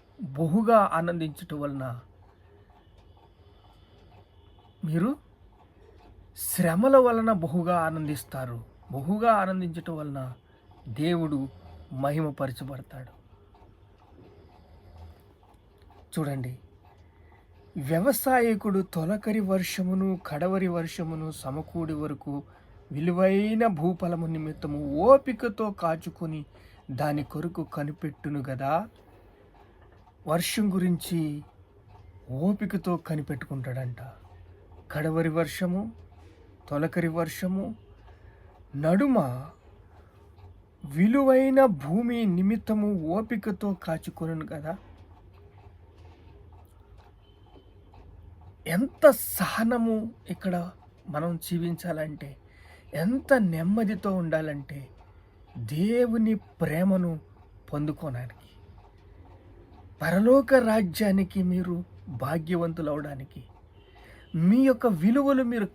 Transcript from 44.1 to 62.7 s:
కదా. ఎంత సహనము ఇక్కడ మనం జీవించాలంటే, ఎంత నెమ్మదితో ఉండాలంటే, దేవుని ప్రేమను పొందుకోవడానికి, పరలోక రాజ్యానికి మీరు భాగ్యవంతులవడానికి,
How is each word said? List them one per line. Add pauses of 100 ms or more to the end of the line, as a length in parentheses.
కదా. (4000)
ఎంత
సహనము (200)
ఇక్కడ (380)
మనం
జీవించాలంటే, (580)
ఎంత
నెమ్మదితో
ఉండాలంటే, (720)
దేవుని
ప్రేమను (520)
పొందుకోవడానికి, (1500)
పరలోక
రాజ్యానికి
మీరు (240)
భాగ్యవంతులవడానికి, (880)